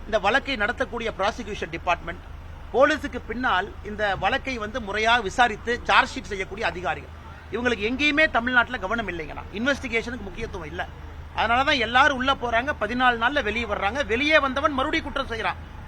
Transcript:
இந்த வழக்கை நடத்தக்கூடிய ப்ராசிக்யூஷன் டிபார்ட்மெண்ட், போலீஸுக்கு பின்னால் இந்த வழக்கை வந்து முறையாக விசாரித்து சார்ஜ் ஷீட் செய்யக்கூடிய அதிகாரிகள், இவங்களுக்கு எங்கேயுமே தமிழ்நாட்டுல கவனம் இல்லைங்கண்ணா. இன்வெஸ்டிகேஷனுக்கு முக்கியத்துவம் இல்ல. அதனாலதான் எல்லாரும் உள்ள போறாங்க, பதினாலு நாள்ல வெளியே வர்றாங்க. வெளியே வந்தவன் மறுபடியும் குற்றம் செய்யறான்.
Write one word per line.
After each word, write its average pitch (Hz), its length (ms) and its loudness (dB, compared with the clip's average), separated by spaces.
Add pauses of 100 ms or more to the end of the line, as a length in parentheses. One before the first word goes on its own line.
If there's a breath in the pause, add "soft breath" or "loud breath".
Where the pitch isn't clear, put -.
இந்த 208 140 0
வழக்கை 262 360 2
நடத்தக்கூடிய 233 640 -2
ப்ராசிக்யூஷன் 202 540 -2
டிபார்ட்மெண்ட், 170 520 -2 (500)
போலீஸுக்கு 269 540 4
பின்னால் 226 440 0 (120)
இந்த 208 320 -2
வழக்கை 262 420 0
வந்து 214 240 -6
முறையாக 220 400 2
விசாரித்து 233 640 2
சார்ஜ் 220 360 4
ஷீட் 196 140 -10
செய்யக்கூடிய 196 340 -4
அதிகாரிகள், 165 420 -4 (420 loud breath)
இவங்களுக்கு 226 400 0
எங்கேயுமே 294 400 2
தமிழ்நாட்டுல 247 460 2
கவனம் 202 300 -2
இல்லைங்கண்ணா. 151 360 -8 (100)
இன்வெஸ்டிகேஷனுக்கு 233 760 -2
முக்கியத்துவம் 190 380 -8
இல்ல. 165 200 -6 (500)
அதனாலதான் 254 400 4
எல்லாரும் 254 400 4
உள்ள 262 160 2
போறாங்க, 240 460 0
பதினாலு 240 420 2
நாள்ல 269 220 2
வெளியே 214 220 0
வர்றாங்க. 208 400 0
வெளியே 285 340 4
வந்தவன் 277 320 2
மறுபடியும் 294 340 0
குற்றம் 277 240 -4
செய்யறான். 208 300 -4 (280)